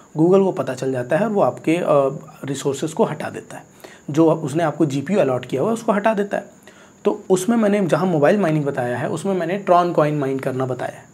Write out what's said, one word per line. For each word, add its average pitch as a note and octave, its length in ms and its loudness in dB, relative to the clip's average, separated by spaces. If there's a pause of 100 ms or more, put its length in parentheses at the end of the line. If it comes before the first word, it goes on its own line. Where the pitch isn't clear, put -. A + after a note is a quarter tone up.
(160)
Google F3+ 280 6
को F#3 80 0
पता - 220 -4
चल C3 180 -4
जाता B2 240 -2
है G3+ 80 2
और A3+ 60 -2
वो G3+ 100 2
आपके, D3+ 360 0
अ, F3+ 60 -2 (640)
रिसोर्सेज C#3+ 480 -4
को - 120 2
हटा - 260 -6
देता - 260 -14
है, - 60 -18 (480)
जो D#3 200 4
उसने D#3 320 -2
आपको D#3 240 0
जीपीयू C#3+ 340 -2
अलॉट C3 260 0
किया C3+ 160 -2
हुआ G#3 80 0
है A3+ 40 0
उसको A3 180 -2
हटा G#3 220 2
देता G3+ 220 -4
है। - 120 -8 (560)
तो - 260 -2
उसमें F#3+ 260 2
मैंने G#3 300 2
जहाँ E3 200 0
मोबाइल E3+ 320 4
माइनिंग D#3 260 0
बताया B2 340 -4
है D3 100 -4
उसमें F#3+ 260 -4
मैंने F#3 360 -4
Tron F3 240 4
कॉइन D3+ 240 2
माइन C3+ 200 -2
करना C3 280 -4
बताया B2 320 -6
है, - 160 -20